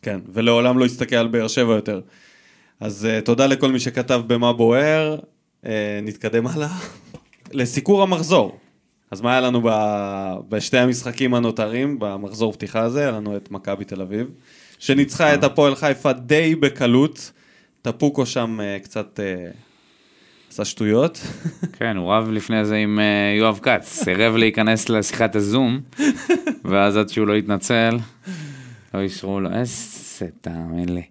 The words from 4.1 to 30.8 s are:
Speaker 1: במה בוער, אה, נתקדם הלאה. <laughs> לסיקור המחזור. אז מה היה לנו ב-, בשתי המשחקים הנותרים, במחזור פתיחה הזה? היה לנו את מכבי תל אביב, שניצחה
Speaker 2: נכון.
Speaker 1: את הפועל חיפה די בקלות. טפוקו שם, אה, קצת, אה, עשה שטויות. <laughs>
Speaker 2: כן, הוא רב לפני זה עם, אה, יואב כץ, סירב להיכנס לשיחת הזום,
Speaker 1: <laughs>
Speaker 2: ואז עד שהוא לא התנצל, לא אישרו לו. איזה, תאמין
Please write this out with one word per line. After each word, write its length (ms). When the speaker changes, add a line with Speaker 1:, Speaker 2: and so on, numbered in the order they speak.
Speaker 1:
במה 260
בוער, 640
אה, 380
נתקדם 440
הלאה. 300
<laughs> 340
לסיקור 520
המחזור. 540
אז 100
מה 100
היה 100
לנו 220
ב-, 60
בשתי 280
המשחקים 560
הנותרים, 640
במחזור 540
פתיחה 280
הזה? 200
היה 100
לנו 260
את 140
מכבי 340
תל 160
אביב, 260
שניצחה 480
Speaker 2:
נכון. 120
Speaker 1:
את 40
הפועל 320
חיפה 380
די 420
בקלות. 760
טפוקו 440
שם, 360
אה, 220
קצת, 400
אה, 280
עשה 140
שטויות. 560
<laughs> 320
Speaker 2:
כן, 180
הוא 160
רב 160
לפני 360
זה 100
עם, 240
אה, 40
יואב 240
כץ, 220
סירב 320
להיכנס 540
לשיחת 460
הזום, 440
Speaker 1:
<laughs> 500
Speaker 2:
ואז 280
עד 120
שהוא 180
לא 80
התנצל, 640
לא 80
אישרו 380
לו. 140
איזה, 220
תאמין 540